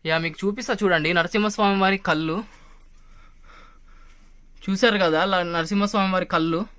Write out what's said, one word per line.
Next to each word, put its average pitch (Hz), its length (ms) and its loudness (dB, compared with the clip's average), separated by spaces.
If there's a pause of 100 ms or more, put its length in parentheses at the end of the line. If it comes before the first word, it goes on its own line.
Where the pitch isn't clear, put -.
యా, 160 140 2
మీకు 165 180 -6
చూపిస్తా 208 400 -4
చూడండి 170 360 2
నరసింహస్వామి 202 680 0
వారి 196 120 2 (120)
కళ్ళు. 160 280 -2 (2250)
చూశారు 208 400 2
కదా 160 160 2 (100)
ల-, 180 240 0
నరసింహస్వామి 196 600 0
వారి - 200 0
కళ్ళు. 165 260 0 (180)